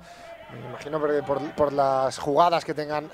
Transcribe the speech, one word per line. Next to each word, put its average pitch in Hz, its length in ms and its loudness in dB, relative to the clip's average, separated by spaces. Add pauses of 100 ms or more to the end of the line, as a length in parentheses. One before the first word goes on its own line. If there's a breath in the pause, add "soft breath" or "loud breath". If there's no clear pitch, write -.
(500 loud breath)
Me 123 200 -14
imagino 143 280 -8
porque 147 260 2
por, 135 180 0 (140)
por 143 180 2
las 135 460 2
jugadas 160 440 4
que 160 100 -6
tengan 151 400 -6